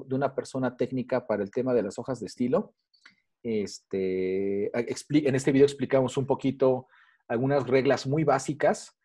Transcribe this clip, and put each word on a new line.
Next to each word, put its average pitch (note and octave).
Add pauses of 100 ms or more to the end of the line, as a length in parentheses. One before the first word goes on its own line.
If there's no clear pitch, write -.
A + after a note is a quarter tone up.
de B2+
una C#3
persona B2+
técnica B2
para G#2
el G2
tema B2+
de A#2
las G2
hojas B2
de G#2
estilo. C3+ (640)
Este, G2
a-, A#2+
expli-, C#3+
en C3
este C3+
video C3+
explicamos C3
un C3+
poquito C3 (420)
algunas C3
reglas B2+
muy C#3+
básicas D3